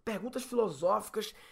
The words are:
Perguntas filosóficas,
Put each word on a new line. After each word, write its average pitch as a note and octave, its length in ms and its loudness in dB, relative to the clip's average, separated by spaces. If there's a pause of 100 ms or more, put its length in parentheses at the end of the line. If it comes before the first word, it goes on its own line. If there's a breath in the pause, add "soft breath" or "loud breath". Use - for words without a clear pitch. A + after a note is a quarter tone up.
Perguntas A3+ 380 -4
filosóficas, G3 920 0 (160 soft breath)